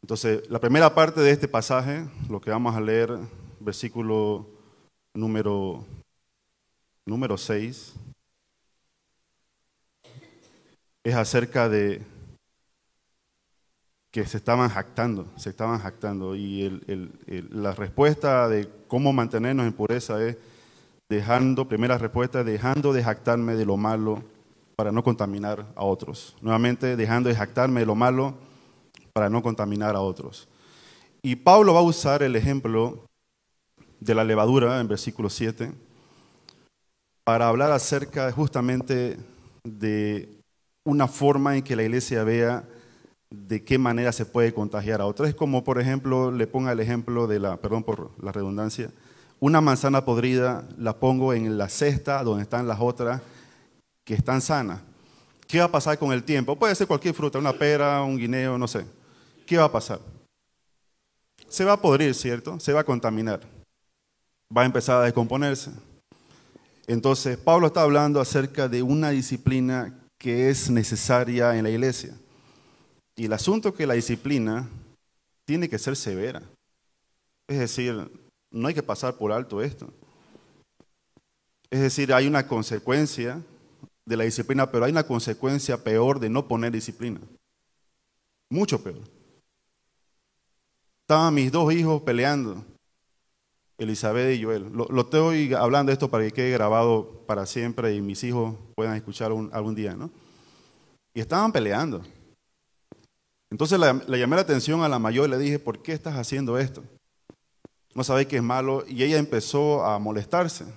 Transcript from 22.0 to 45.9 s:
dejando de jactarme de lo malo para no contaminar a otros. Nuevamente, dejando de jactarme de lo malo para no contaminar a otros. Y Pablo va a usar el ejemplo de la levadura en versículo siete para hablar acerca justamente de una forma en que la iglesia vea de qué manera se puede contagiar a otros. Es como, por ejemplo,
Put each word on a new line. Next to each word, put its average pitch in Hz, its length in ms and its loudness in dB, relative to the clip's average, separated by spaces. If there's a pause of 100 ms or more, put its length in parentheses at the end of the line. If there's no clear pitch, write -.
dejando 131 520 0
de 120 100 2
jactarme 117 520 0
de 110 100 0
lo 98 100 0
malo 107 460 -2 (520)
para 107 160 -2
no 117 140 0
contaminar 104 680 -2
a - 100 -6
otros. - 560 -4
Nuevamente, 120 560 2
dejando 117 320 2
de 117 60 2
jactarme 123 460 0
de 113 60 2
lo 107 80 2
malo 127 400 2 (800)
para 107 160 2
no 113 140 0
contaminar 104 540 -2
a 98 40 -2
otros. - 480 -8 (720)
Y 123 160 -2
Pablo 190 380 8
va 170 60 8
a - 20 8
usar 151 400 2
el 127 140 2
ejemplo 117 680 0 (960)
de 110 140 2
la 110 100 4
levadura 120 560 4
en 113 80 -2
versículo 104 400 -4
siete 113 440 -6 (1500)
para 117 260 2
hablar 131 220 2
acerca 139 600 -2
justamente 127 840 -2 (460)
de 107 760 -4 (460)
una 143 220 2
forma 139 500 2
en 135 60 0
que 135 140 -4
la 113 60 0
iglesia 117 420 -2
vea 117 420 0 (640)
de 104 360 -8
qué 135 120 2
manera 120 360 2
se 113 120 -4
puede 113 300 2
contagiar 104 460 -4
a 101 60 0
otros. 143 220 -2
Es 147 60 -2
como, 135 300 -2
por 123 160 0
ejemplo, 131 500 0